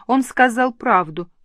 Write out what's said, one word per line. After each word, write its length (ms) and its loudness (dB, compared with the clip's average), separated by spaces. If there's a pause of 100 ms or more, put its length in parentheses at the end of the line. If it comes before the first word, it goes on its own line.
он 160 2
сказал 500 0
правду — 560 -4 (160)